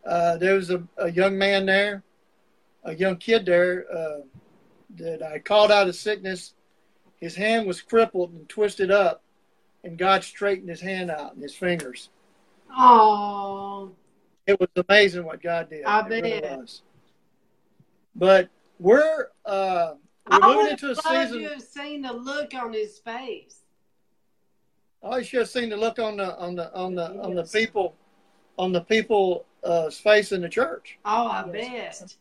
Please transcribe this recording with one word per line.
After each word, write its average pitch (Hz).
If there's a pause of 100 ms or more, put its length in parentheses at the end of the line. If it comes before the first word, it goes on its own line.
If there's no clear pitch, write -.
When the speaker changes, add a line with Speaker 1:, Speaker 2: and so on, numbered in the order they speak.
Speaker 1:
Uh, 170
there 190
was 185
a, 180 (140)
a 175
young 196
man 196
there, 196 (800)
a 160
young 185
kid 220
there, 180
uh, 156 (760)
that 165
I 156
called 208
out 202
of 175
sickness. 190 (680)
His 170
hand 220
was 175
crippled 196
and 160
twisted 196
up, 196 (600)
and 170
God 185
straightened 196
his 165
hand 185
out 147
and 135
his 143
fingers. 165 (680)
Speaker 2:
Oh. 202 (540)
Speaker 1:
It 196
was 185 (180)
amazing 196
what 160
God 170
did. 151
Speaker 2:
I 208
Speaker 1:
It 202
really 226
Speaker 2:
bet. 139
Speaker 1:
was. - (1300)
But 185 (320)
we're, 285 (160)
uh, 185 (360)
we're 269
Speaker 2:
I -
Speaker 1:
moving -
Speaker 2:
would 415
Speaker 1:
into -
a 254
Speaker 2:
have 311
loved 330
Speaker 1:
season. 240
Speaker 2:
to 311
have 285
seen 294
the 254
look 269
on 240
his 214
face. 233 (1400)
Speaker 1:
Oh, 226
you 247
should 254
have 220
seen 240
the 214
look 226
on 214
the, 190
on 180
the, 170
on 185
the, 175
on 185
the 170
Speaker 3:
Yes. 165
Speaker 1:
people, 214 (640)
on 185
the 175
people, 202 (200)
uh, 165
face 208
in 185
the 170
church. -
Speaker 2:
Oh, 226
I 190
Speaker 3:
Yes. 220
Speaker 2:
bet. 185